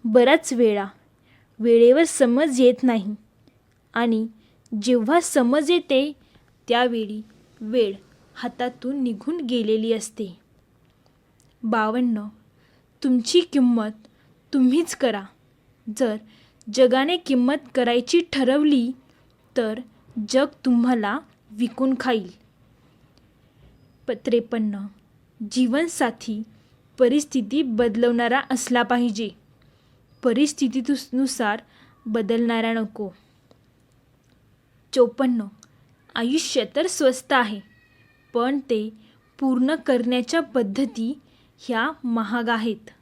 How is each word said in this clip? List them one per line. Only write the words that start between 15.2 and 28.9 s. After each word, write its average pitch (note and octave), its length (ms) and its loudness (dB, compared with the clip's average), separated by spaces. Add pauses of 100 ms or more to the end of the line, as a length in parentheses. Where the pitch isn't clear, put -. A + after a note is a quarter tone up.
जर A3 200 -2 (580)
जगाने C4 420 4
किंमत C#4 580 0
करायची B3 460 2 (120)
ठरवली, C4+ 600 2 (640)
तर A3 240 -4 (480)
जग C4 180 2 (180)
तुम्हाला A#3+ 540 2 (320)
विकून B3 500 -2
खाईल. A3 300 -2 (1800)
प-, B3+ 60 -4 (140)
त्रेपन्न, A3+ 520 -2 (720)
जीवनसाथी A#3+ 920 -2 (560)
परिस्थिती C4 640 0
बदलवणारा A#3+ 800 0 (100)
असला B3 320 0
पाहिजे, A#3+ 480 -2 (920)